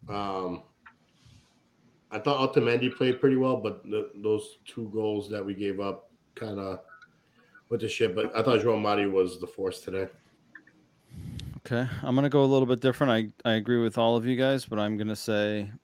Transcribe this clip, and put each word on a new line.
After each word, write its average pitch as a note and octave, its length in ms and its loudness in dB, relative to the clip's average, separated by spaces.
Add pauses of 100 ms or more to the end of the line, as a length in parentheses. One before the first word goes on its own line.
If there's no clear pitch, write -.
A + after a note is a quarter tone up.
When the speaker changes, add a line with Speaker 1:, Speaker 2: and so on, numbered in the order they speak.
Speaker 1:
um, F#2+ 540 -6 (1500)
I A2 80 -8
thought C3+ 360 2
Otamendi B2 400 2
played B2+ 260 2
pretty C3+ 160 6
well, C3 200 2
but G#2 280 -6
th-, G#2 220 -4 (100)
those G#2 500 -2
two A2+ 220 -10
goals G#2 420 -4
that G#2 140 -6
we G2+ 100 -6
gave G2 240 -4
up G2 320 -6 (240)
kinda G2 460 -8 (880)
went A2+ 140 -2
to A2 60 -2
shit. G#2+ 260 0
But - 200 -2
I A2+ 80 2
thought A#2 180 4
João A2 200 2
Mario G2+ 300 2
was F#2 300 2
the F2 60 -8
force - 340 -6
today. F#2+ 280 -6 (1500)
Speaker 2:
Okay, B2 280 -2 (160)
I'm B2+ 120 -2
gonna C#3 160 4
go C#3 140 6
a - 20 6
little C3+ 200 4
bit A#2+ 140 0
different. A#2+ 520 2 (120)
I, A#2 60 2
I A2 60 4
agree A#2 260 2
with A2+ 160 0
all A#2 180 4
of A2+ 80 0
you B2+ 120 0
guys, C3 280 0
but G#2+ 140 -4
I'm G#2 180 0
gonna G#2+ 180 -4
say G#2 560 -2 (140)